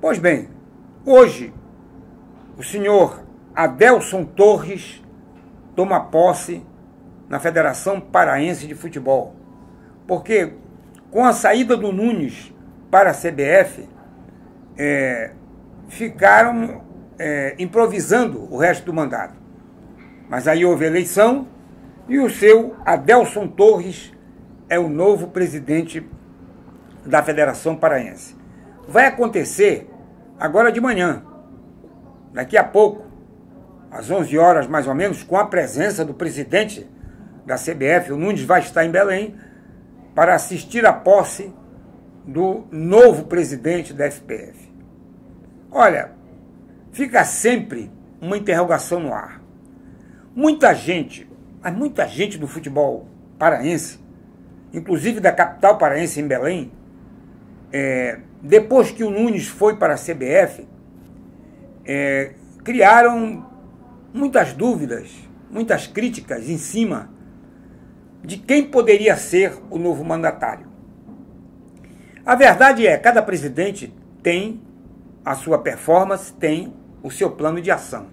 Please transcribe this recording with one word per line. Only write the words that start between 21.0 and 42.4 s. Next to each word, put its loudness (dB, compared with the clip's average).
e -2
o 0
seu 4
Adelson 2
Torres 2
é 0
o -2
novo 0
presidente -6
da 2
Federação -2
Paraense. -4
Vai 4
acontecer -2
agora 2
de -4
manhã, -2
daqui -2
a 4
pouco, 0
às -14
onze -2
horas 6
mais -4
ou -4
menos, -4
com -4
a 2
presença -4
do -8
presidente -6
da -6
C -8
B -4
F, 0
o -6
Nunes -4
vai 2
estar -2
em -2
Belém -2
para 4
assistir -2
à 4
posse 0
do -4